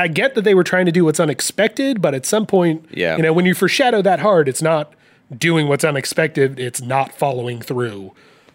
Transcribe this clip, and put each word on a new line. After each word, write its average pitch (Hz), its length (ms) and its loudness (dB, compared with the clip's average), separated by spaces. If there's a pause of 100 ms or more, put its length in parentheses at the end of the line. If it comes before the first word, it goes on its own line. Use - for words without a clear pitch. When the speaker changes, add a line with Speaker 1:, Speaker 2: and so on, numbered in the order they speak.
Speaker 1:
I 180 60 0
get 196 260 -2
that 220 80 0
they 196 120 4
were 180 100 4
trying 185 220 0
to 170 60 2
do 175 120 4
what's 156 160 2
unexpected, 214 840 -2
but 151 120 0
at 135 120 -6
some 214 200 0
point, 170 440 0
Speaker 2:
Yeah. 87 260 -2
Speaker 1:
you 160 60 0
know, 160 100 2
when 175 140 2
you 185 80 4
foreshadow 220 480 2
that 175 180 2
hard, 170 280 4
it's 131 140 -4
not 160 320 -2 (420)
doing 156 320 0
what's 143 160 0
unexpected, 143 720 -2
it's 127 240 -8
not 127 300 -4
following 123 480 -6
through. 110 520 -8 (420)